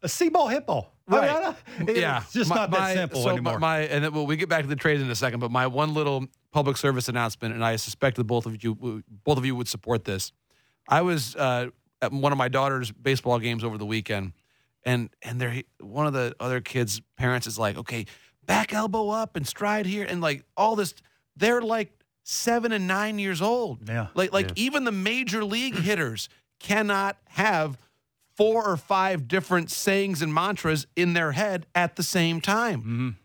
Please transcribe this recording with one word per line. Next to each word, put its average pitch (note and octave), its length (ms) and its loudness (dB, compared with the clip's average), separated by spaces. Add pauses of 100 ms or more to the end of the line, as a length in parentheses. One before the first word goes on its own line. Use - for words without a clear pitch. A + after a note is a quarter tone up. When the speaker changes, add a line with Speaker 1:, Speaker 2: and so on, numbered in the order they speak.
Speaker 1:
a F3 60 -4
see - 200 2
ball, D#4+ 200 4
hit B3+ 180 -2
ball." - 260 -4 (140)
I F#3 60 0
mean, B3+ 80 6
Speaker 2:
Right. C#4 100 4
Speaker 1:
I D#4 100 2
don't, F#4 160 -4 (320)
it's A3+ 120 2
Speaker 2:
Yeah. C#3 220 0 (100)
Speaker 1:
just G#3 180 0
Speaker 2:
My, F3 60 2
Speaker 1:
not G#3 160 0
that F#3 80 2
Speaker 2:
my, F#3+ 140 0
Speaker 1:
simple E3 280 -2
Speaker 2:
so A#2+ 80 2
Speaker 1:
anymore. E3+ 300 -2
Speaker 2:
my, D#3+ 180 2
my, - 40 -
and D3 200 0
then D3+ 100 -2
we'll, D3+ 140 -2
we D3+ 100 0
get E3+ 120 -2
back D#3+ 140 2
to C#3 60 -4
the D3 60 -2
trades D3 260 2
in C3+ 80 0
a A#2+ 60 -2
second, A#2+ 240 -2
but A#2 140 -2
my B2+ 160 2
one D3+ 260 0
little C#3+ 320 0 (240)
public C#3+ 280 2
service C3 300 2
announcement, A#2 460 -2
and A2+ 100 -2
I A2+ 120 2
suspect A#2 400 -2
that B2 80 0
both A#2 200 0
of A2 200 -8
you, A2 400 -4 (200)
both D3 140 4
of B2+ 80 0
you C3 80 0
would B2 140 -4
support A2+ 360 -2
this. F#2+ 280 -4 (560)
I D3 140 4
was, D#3+ 340 0
uh, B2 320 0 (340)
at B2+ 100 0
one C#3 200 2
of C#3 60 0
my B2+ 100 2
daughter's C3 420 0
baseball B2 480 0
games A2+ 240 -2
over A2+ 160 -4
the G#2 80 -6
weekend, G#2 460 -4 (520)
and, B2 260 0 (120)
and A#2+ 180 -6
there, B2 220 -4 (160)
one C#3 300 -2
of D3 40 -2
the B2+ 280 -2
other B2 200 -2
kids' A2 400 -2 (160)
parents B2 300 0
is A2 100 -8
like, G#2+ 200 0
"Okay, A2+ 300 -8 (400)
back G#3 280 0
elbow G#3+ 360 0
up A3 260 -4
and D3 100 -4
stride G#3 400 -2
here," G3+ 220 -4
and, F3 120 -4
like, D3+ 220 0 (140)
all A3 180 4
this. G3+ 180 -2 (440)
They're, A#3 260 4
like, A3 300 -2 (300)
seven A#3 480 0
and G3+ 160 0
nine G#3 320 0
years F#3+ 240 -2
old. G3 460 0
Speaker 1:
Yeah. A2+ 260 -2
Speaker 2:
Like, F#3 180 0
like, F#3+ 160 2
Speaker 3:
Yeah. F3+ 40 -6 (120)
Speaker 2:
even C4+ 200 0
the A#3 80 2
major G#3+ 500 -2
league A3+ 320 -2
<clears throat> F#3 140 0
hitters C#3+ 400 -2 (320)
cannot G3+ 560 0 (140)
have E3 460 0 (600)
four A3 320 4
or F3+ 80 2
five F#3+ 500 0
different F3+ 440 0
sayings G3 520 0
and D#3 100 0
mantras D#3+ 640 0
in F3 200 2
their E3 180 0
head F#3 420 -2
at F3 220 2
the F#3 60 -4
same E3 380 2
time. G#3 400 0
Speaker 1:
Mm-hmm. A#2 280 -2 (160)